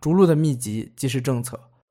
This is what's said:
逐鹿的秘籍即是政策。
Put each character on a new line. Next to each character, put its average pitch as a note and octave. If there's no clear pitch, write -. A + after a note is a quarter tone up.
逐 D#3
鹿 G3
的 E3
秘 D3+
籍 A2
即 C#3
是 B2+
政 B2+
策。 -